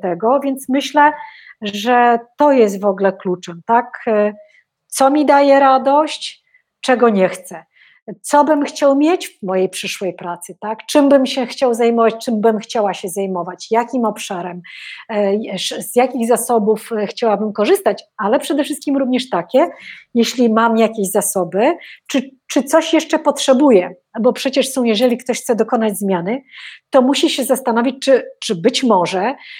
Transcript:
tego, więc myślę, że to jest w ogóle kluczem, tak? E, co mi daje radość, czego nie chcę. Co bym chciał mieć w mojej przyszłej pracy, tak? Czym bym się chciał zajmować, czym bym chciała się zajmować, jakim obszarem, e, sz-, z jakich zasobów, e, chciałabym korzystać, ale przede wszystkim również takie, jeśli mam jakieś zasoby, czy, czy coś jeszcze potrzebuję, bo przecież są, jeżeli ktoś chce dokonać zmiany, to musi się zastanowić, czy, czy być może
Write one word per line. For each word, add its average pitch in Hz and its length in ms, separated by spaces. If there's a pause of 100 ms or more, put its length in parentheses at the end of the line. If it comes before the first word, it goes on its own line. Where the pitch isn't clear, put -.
tego, 208 380
więc 269 280
myślę, 294 440 (500)
że 233 560 (180)
to 294 160
jest 208 280
w 196 40
ogóle 196 280
kluczem, 180 540
tak? 247 400
E, 208 280 (520)
co 269 240
mi 294 160
daje 285 340
radość, 269 840 (380)
czego 247 280
nie 190 200
chcę. 165 360 (580)
Co 294 220
bym 285 200
chciał 277 320
mieć 320 320
w - 140
mojej 185 260
przyszłej 185 460
pracy, 175 460
tak? 220 260
Czym 285 220
bym 269 180
się 247 200
chciał 247 280
zajmować, 226 500
czym 226 160
bym 220 180
chciała 202 360
się 196 140
zajmować, 180 600
jakim 240 340
obszarem, 180 580 (480)
e, 208 220 (220)
sz-, 175 280
z - 140
jakich 247 320
zasobów, 220 640
e, 208 140
chciałabym 214 460
korzystać, 214 520 (120)
ale 220 220
przede 294 260
wszystkim 285 320
również 254 340
takie, 254 400 (440)
jeśli 233 380
mam 226 240
jakieś 214 340
zasoby, 202 640 (300)
czy, 269 240 (160)
czy 277 160
coś 320 300
jeszcze 320 260
potrzebuję, 269 760 (260)
bo 240 120
przecież 262 360
są, 254 160
jeżeli 233 340
ktoś - 220
chce 233 160
dokonać 220 420
zmiany, 196 440 (480)
to 262 120
musi 277 280
się 269 140
zastanowić, 254 600
czy, 262 260 (100)
czy - 140
być 208 300
może 190 500 (260)